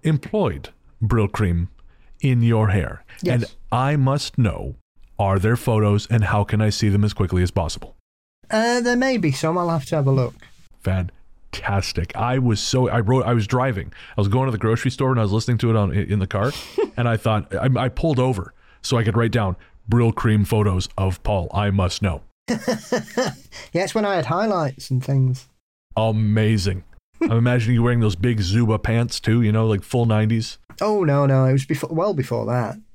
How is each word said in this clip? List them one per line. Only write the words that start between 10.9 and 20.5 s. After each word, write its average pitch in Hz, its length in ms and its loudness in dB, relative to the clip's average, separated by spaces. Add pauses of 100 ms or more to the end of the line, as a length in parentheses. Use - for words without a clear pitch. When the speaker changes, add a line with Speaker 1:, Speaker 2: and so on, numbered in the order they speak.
Speaker 1:
I 123 220 0
was 117 220 2
so, 127 280 0
I 120 120 0
wrote, 123 240 2
I 120 100 0
was 110 140 0
driving. 123 440 -2 (240)
I - 40 -2
was 101 80 2
going 127 180 2
to 131 60 -2
the 110 60 -4
grocery 117 340 0
store 135 180 -2
and 127 80 2
I 113 60 2
was 98 80 0
listening 113 260 0
to 117 120 2
it 110 60 4
on, 101 160 2
in 101 280 0
the 95 60 0
car. 107 300 -2
Speaker 2:
<laughs> - 400 -4
Speaker 1:
And 120 120 0
I 113 80 0
thought, 107 380 -2
I, 127 220 -2
I 123 120 0
pulled 143 300 -2
over 127 360 -2 (260)
so - 160 -2
I 113 80 2
could 104 120 0
write 117 160 2
down 98 240 0 (340)
Brylcreem 113 560 2
photos 101 500 0